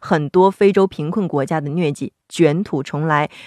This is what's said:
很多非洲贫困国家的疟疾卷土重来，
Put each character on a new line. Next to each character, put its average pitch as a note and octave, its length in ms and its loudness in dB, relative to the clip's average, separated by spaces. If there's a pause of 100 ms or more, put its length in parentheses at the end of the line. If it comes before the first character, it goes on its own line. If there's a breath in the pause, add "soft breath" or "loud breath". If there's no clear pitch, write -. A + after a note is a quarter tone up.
很 D3+ 280 -2
多 F#3 220 4
非 G3+ 220 2
洲 F#3+ 160 2
贫 D3+ 200 -6
困 F3+ 200 -2
国 C#3 180 -2
家 D#3+ 140 -4
的 C#3+ 100 -6
疟 D#3+ 220 -2
疾 - 200 -10 (160)
卷 E3 360 2
土 C#3 180 -6
重 D3+ 240 -6
来， D3+ 240 0 (160 loud breath)